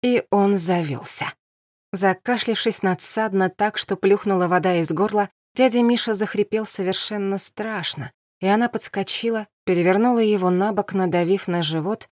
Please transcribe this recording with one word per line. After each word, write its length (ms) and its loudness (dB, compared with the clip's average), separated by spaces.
И 280 2
он 260 4
завёлся. 680 0
Закашлявшись 880 -2
надсадно 680 2
так, 260 -2
что 200 -4
плюхнула 520 2
вода 280 2
из 140 0
горла, 380 0
дядя 280 4
Миша 320 2
захрипел 500 -2
совершенно 720 -4
страшно, 760 -6
и 60 -2
она 240 2
подскочила, 760 -4
перевернула 540 2
его 280 2
на 240 2
бок, 220 -4
надавив 540 0
на 140 -2
живот 540 -4